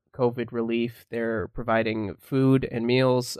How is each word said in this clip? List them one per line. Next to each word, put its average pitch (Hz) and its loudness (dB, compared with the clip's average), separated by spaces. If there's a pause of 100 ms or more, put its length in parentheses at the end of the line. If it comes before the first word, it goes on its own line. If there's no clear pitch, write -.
(140)
covid 120 -2
relief. 117 -2
They're 113 -4
providing 113 -2
food 135 2
and 117 -4
meals, 127 2